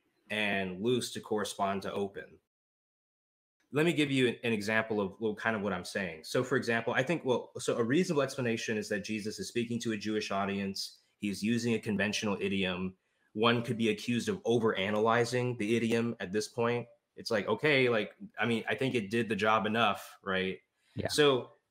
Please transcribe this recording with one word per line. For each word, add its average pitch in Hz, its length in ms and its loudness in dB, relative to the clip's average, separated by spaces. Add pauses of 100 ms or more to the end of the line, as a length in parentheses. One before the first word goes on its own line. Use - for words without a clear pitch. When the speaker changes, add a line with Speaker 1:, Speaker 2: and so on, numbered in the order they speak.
(300)
Speaker 1:
and 98 500 -2
loose 117 340 0
to 107 60 -8
correspond 98 640 -2
to 98 100 -6
open." - 460 -6 (1300)
Let 147 120 4
me 175 80 4
give 147 180 2
you 131 180 4
an, 113 160 0
an 117 100 2
example 110 460 2
of, 95 200 0
well, 107 140 0
kind 113 200 0
of 107 60 -2
what 98 140 0
I'm 90 100 -4
saying. 90 380 -6
So, 131 200 0
for 131 140 0
example, 117 380 0
I 123 80 2
think, 156 240 -2
well, 120 320 0
so 120 180 -2
a 117 80 2
reasonable 151 380 2
explanation 113 560 -2
is 101 100 -4
that 101 160 -4
Jesus 107 340 -6
is 95 100 -8
speaking 117 320 -2
to 113 120 -2
a 110 60 -2
Jewish 107 320 -2
audience. 98 680 -4 (180)
He's 98 240 -4
using 117 320 2
a 110 40 2
conventional 104 640 0
idiom. 92 540 -2 (400)
One 117 280 4
could 117 140 -4
be 110 140 2
accused 110 400 -2
of 95 140 -2
overanalyzing 117 1120 2
the 110 180 2
idiom 117 440 0
at 92 120 -8
this 104 160 -2
point. 117 380 -2 (300)
It's - 160 -8
like, 104 160 2
okay, 131 400 4
like, 107 240 0 (260)
I 107 80 0
mean, 117 220 0
I 107 80 -2
think 131 180 0
it 104 160 -2
did 117 180 0
the 110 60 0
job 107 320 2
enough, 107 560 0
right? 95 360 -2 (360)
Speaker 2:
Yeah. 98 140 -2
Speaker 1:
So 139 420 4 (200)